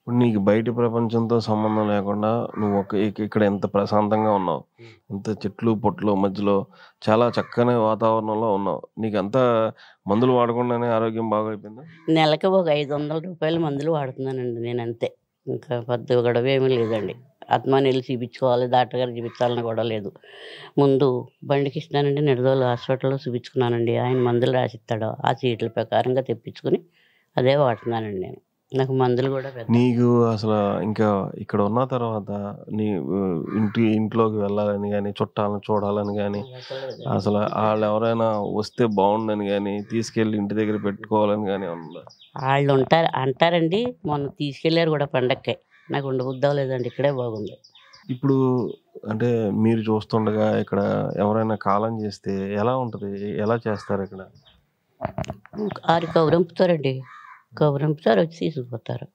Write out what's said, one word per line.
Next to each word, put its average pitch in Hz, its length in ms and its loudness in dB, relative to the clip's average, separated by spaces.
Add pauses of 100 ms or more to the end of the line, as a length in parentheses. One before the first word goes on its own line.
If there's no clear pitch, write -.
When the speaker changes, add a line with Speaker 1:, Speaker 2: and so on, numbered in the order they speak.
Speaker 1:
ఇప్పుడు 120 160 -2
నీకు 120 220 4
బయట 104 380 4
ప్రపంచంతో 117 640 0
సంబంధం 107 480 0
లేకుండా 104 600 -2 (100)
నువ్వు 101 220 0
ఒక 98 140 -6
ఇక్-, 104 260 -2
ఇక్కడ 107 220 0
ఎంత 101 320 0
ప్రశాంతంగా 107 580 2
ఉన్నావు, 90 260 0
Speaker 2:
ఉమ్. - 280 -18 (240)
Speaker 1:
ఎంత 98 180 -8 (180)
చెట్లు 117 240 -2
పొట్లు 104 440 0
మధ్యలో 98 520 0 (420)
చాలా 113 200 4
చక్కని 120 460 0
వాతావరణంలో 110 800 0
ఉన్నావు. 98 280 -2 (160)
నీకు 107 200 -2
అంత 101 180 -2 (720)
మందులు 120 240 4
వాడకుండానే 120 540 2
ఆరోగ్యం 113 440 0
బాగైపోయిందా? 107 520 -4 (260)
Speaker 2:
నెలకి 156 380 4
ఒక 190 220 4
ఐదు 147 260 0
వందల 147 240 -4
రూపాయల 165 400 -4
మందులు 147 320 -2
వాడుతున్నానండి 131 680 -4
నేను, 120 220 -4
అంతే. 117 320 -4 (320)
ఇంకా 123 340 -6
పెద్ద 120 320 -2
గొడవ 120 340 2
ఏమీ 135 220 2
లేదండి. 110 460 0 (360)
ఆత్మాని 135 380 2
వెళ్ళి 131 260 0
చూపించుకోవాలి, 123 520 0
డాక్టర్ 123 340 2
గారు 127 100 -2
చూపించాలని 120 520 -2
కూడా 113 200 -2
లేదు. 110 300 -4 (680)
ముందు 135 500 4 (160)
బండి 139 260 0
కృష్ణానండి 143 500 -2
నిడదవోలు 131 440 2
హాస్పిటల్లో 131 520 -2
చూపించుకున్నానండి. 120 800 -2
ఆయన 123 200 0
మందులు 123 360 2
రాసిస్తాడు, 120 720 -4
ఆ 131 60 4
చీట్ల 117 360 -2
ప్రకారంగా 117 520 0
తెప్పించుకుని 127 600 -6 (560)
అదే 131 200 2
వాడుతున్నానండి 113 640 0
నేను. - 160 -10 (380)
నాకు 131 180 0
మందులు 127 380 2
కూడా 135 200 -6
పెద్ద 120 200 -12
Speaker 1:
నీకు 120 540 6
అసలు 107 560 2
ఇంకా 104 580 0
ఇక్కడ 104 240 -4
ఉన్న 110 220 2
తర్వాత 113 460 -4 (420)
నీ, 107 200 -2
ఆ, 85 280 -2 (360)
ఇంటి, 110 260 0
ఇంట్లోకి 110 540 2
వెళ్ళాలని 104 540 -2
కానీ, 104 200 -2 (120)
చుట్టాలను 104 380 -2 (100)
చూడాలని 101 480 0
కానీ, 101 200 -2
Speaker 2:
నాకు - 180 -12
అసలు - 340 -10
లేదు. - 180 -10
Speaker 1:
అసలు 104 500 0
వాళ్ళు 107 280 2
ఎవరైనా 113 420 2 (300)
వస్తే 120 280 0
బాగుండని 104 600 2
కానీ, 101 420 -2
తీసుకెళ్ళి 110 480 -2
ఇంటి 101 160 -2
దగ్గర 107 220 0
పెట్టుకోవాలని 104 720 0
కానీ 98 200 -2
ఉందా? 85 360 -10 (440)
Speaker 2:
వాళ్ళు 139 260 2
ఉంటారు, 135 420 4
అంటారండి. 165 800 0 (100)
మొన్న 147 220 -2
తీసుకెళ్ళారు 160 640 0
కూడా 143 160 0
పండక్కే. 127 520 -2 (320)
నాకు 139 180 -4
ఉండబుద్ధి 131 380 -2
అవ్వలేదండి, 131 420 0
ఇక్కడే 139 240 0
బాగుంది. 117 440 -6 (540)
Speaker 1:
ఇప్పుడు 135 260 2 (720)
అంటే 113 420 0
మీరు 110 300 2
చూస్తుండగా 107 800 0
ఇక్కడ 101 580 0
ఎవరైనా 110 380 0
కాలం 107 480 -2
చేస్తే 98 520 -6
ఎలా 113 220 0
ఉంటది, 101 640 -6
ఎలా 113 280 0
చేస్తారు 101 340 -4
ఇక్కడ? 95 240 -10 (1600)
Speaker 2:
ఆరు 170 200 2
కౌరంపుతారండి, 160 960 2 (560)
కౌరంపుతారు, 151 640 2
వచ్చి 165 200 0
తీసుకుపోతారు. 123 760 -6